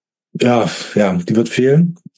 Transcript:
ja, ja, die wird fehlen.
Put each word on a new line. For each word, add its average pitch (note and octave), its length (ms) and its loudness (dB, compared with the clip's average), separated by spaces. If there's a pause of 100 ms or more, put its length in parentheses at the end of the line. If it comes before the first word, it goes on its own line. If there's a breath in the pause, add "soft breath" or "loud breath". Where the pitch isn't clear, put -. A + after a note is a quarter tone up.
(340)
ja, A#2+ 360 0 (260 loud breath)
ja, G2 180 2
die F2+ 220 -2
wird A#2 140 0
fehlen. D3+ 460 2 (220)